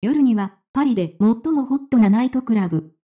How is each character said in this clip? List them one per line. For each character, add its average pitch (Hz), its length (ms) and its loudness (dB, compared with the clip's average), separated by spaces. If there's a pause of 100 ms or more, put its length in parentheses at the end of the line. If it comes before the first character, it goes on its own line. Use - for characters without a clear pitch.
夜 285 180 0
に 247 140 2
は、 196 180 -4 (180)
パ 277 120 -2
リ 269 100 0
で 170 260 -4
最 226 320 0
も 285 140 0
ホ 269 120 -2
ッ - 20 -2 (100)
ト 262 80 2
な 208 140 4
ナ 233 140 2
イ 254 40 -2
ト 254 140 -4
ク 226 100 -2
ラ 202 160 0
ブ、 160 220 -4 (140)